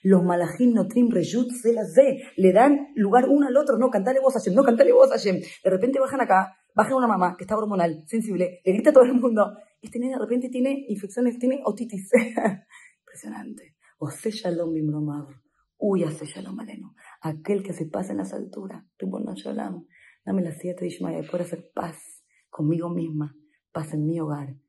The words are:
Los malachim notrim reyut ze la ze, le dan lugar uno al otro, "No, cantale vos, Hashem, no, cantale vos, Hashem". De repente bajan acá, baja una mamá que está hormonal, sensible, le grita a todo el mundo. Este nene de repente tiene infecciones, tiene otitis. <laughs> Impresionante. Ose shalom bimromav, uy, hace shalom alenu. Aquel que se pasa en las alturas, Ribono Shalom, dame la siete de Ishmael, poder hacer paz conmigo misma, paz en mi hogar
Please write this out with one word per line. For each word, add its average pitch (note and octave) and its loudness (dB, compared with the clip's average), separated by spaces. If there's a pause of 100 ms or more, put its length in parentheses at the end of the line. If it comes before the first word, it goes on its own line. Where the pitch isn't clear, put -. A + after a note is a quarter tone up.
Los F#3 6
malachim F3+ 2
notrim A3+ 2
reyut G#3+ -2
ze A#3 0
la A3 -2
ze, B3+ 4 (160)
le F#3 6
dan C#4 6
lugar A3 4
uno C#4+ 4
al B3+ 2
otro, C#4 2
"No, B3 2
cantale A#3+ 0
vos, C4 2
Hashem, G#3 -2
no, F3+ 4
cantale A#3 4
vos, - 8
Hashem". G3 -2 (220)
De F#3+ 2
repente B3 0
bajan C4 -2
acá, F#3+ 2 (200)
baja A3 2
una B3+ 2
mamá F3+ 0
que F#3 -14
está G#3+ -4
hormonal, F#3+ -2
sensible, F3+ -4
le F#3+ 2
grita G#3+ 4
a - 4
todo B3+ 10
el C4 0
mundo. A3 0 (240)
Este - -10
nene B3+ -4
de B3+ -6
repente B3 -4
tiene C4+ -2
infecciones, A#3 -4
tiene C4 -2
otitis. G#3 -8
<laughs> - 0 (320)
Impresionante. - -18 (220)
Ose D#3 -8
shalom E3+ -4
bimromav, D3+ -4 (500)
uy, F#3+ 0
hace D3+ -6
shalom F#3+ -14
alenu. - -16 (280)
Aquel E3 -4
que F#3+ -12
se E3 -8
pasa F#3+ -8
en G3+ -6
las F#3+ -8
alturas, - -14 (140)
Ribono F#3+ -8
Shalom, F#3+ -10 (400)
dame G3 -2
la E3 -4
siete F3+ -10
de F3+ -6
Ishmael, E3 -8
poder F3 -6
hacer E3+ -12
paz E3+ -8 (520)
conmigo E3 -2
misma, D#3+ -6 (380)
paz D#3 -8
en D3+ -4
mi E3 -2
hogar D3 -8 (140)